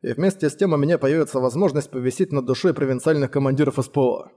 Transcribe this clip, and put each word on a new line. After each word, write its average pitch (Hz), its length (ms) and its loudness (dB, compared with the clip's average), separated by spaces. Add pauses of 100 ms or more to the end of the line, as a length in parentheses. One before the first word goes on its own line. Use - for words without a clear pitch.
и 123 120 -6
вместе 175 360 0
с - 60 -10
тем 196 160 0
у 151 60 2
меня 151 200 2
появится 143 440 0
возможность 143 500 0
повисеть 127 400 -2
над 135 140 -2
душой 131 280 0
провинциальных 139 560 0
командиров 139 480 0
С 131 120 -2
П - 100 -2
О. 123 380 0